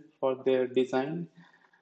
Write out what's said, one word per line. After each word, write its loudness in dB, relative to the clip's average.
for 0
their 2
design, -2